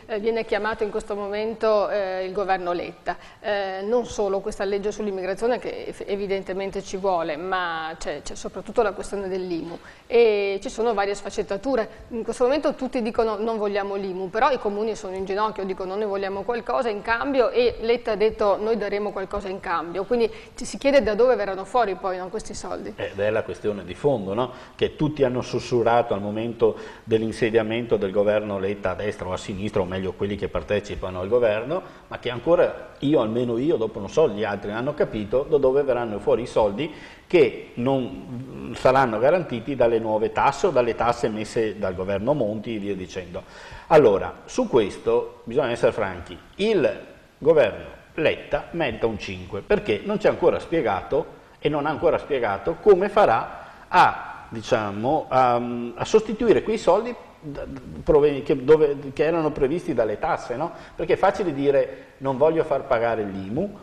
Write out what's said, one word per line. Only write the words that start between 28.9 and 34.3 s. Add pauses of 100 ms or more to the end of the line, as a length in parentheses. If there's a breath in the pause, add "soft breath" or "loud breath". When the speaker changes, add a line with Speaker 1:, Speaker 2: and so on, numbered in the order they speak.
Speaker 2:
a
destra
o
a
sinistra,
o
meglio
quelli
che
partecipano
al
governo, (240 loud breath)
ma
che
ancora
io,
almeno
io,
dopo
non
so
gli